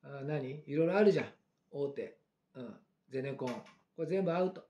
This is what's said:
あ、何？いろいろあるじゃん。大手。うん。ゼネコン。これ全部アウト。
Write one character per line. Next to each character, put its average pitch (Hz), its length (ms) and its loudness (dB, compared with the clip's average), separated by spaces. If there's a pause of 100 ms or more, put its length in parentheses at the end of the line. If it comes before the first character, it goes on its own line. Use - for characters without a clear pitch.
あ、 139 220 -12
何？ 143 420 -4
い 143 80 -6
ろ 160 100 4
い - 20 4
ろ 180 100 4
あ 208 60 8
る 202 80 10
じ 156 100 4
ゃ 123 40 -2
ん。 - 20 -10 (440)
大 143 180 -2
手。 113 300 -8 (360)
う 131 80 -14
ん。 113 140 -12 (340)
ゼ 131 120 -4
ネ 135 100 -4
コ 131 140 -6
ン。 - 20 -2 (480)
こ 165 60 -6
れ 160 40 -4
全 185 180 0
部 170 80 2
ア 175 100 2
ウ 185 120 0
ト。 - 160 -18